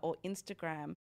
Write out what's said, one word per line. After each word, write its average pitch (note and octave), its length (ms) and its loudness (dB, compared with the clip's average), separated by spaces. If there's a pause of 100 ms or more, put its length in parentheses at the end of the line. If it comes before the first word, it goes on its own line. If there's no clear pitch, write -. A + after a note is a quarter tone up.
or E3 120 4 (120)
Instagram E3 680 -2 (120)